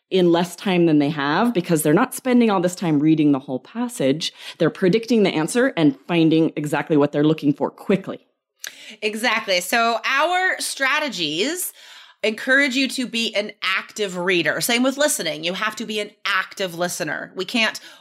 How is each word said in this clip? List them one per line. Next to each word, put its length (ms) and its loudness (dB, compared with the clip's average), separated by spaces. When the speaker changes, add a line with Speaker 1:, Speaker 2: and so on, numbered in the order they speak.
Speaker 1:
in 220 4
less 240 0
time 300 2
than 120 4
they 120 2
have 440 0
because 300 0
they're 100 4
not 180 2
spending 380 2
all 100 2
this 140 0
time 240 0
reading 320 4
the 80 2
whole 220 -8
passage. 720 -4
They're 100 2
predicting 540 2
the 100 4
answer 440 0
and 200 4
finding 480 2
exactly 400 -2
what 160 2
they're 100 2
looking 300 2
for 180 -4
quickly. 560 -4
Speaker 2:
Exactly. 600 -2
So 440 0
our 540 0
strategies 1120 -2
encourage 520 0
you 100 0
to 200 -4
be 280 -4
an 160 -2
active 520 -4
reader. 440 0
Same 240 0
with 120 0
listening. 460 -2
You 120 -4
have 220 -4
to 80 -8
be 140 -6
an 120 -6
active 540 -4
listener. 560 -6
We 100 -6
can't 360 -2